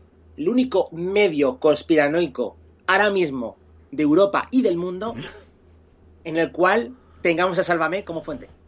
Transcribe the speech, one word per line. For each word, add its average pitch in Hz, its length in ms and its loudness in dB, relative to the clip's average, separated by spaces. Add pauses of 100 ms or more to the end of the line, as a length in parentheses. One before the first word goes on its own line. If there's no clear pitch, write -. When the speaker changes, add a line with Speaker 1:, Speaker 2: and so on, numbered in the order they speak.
(360)
Speaker 1:
el 151 120 -4
único 247 440 0
medio 170 680 0
conspiranoico 147 1000 0 (300)
ahora 202 240 2
mismo 135 460 -2 (340)
de 139 120 -2
Europa 160 480 2
y 254 120 2
del 185 140 2
mundo 185 380 -6 (560)
Speaker 2:
<laughs> - 540 -20
Speaker 1:
en 160 120 -6
el 160 160 0
cual 220 400 0 (300)
tengamos 175 360 0
a 185 40 2
Sálvame 170 420 -2
como 165 180 -10
fuente. 139 260 -12 (200)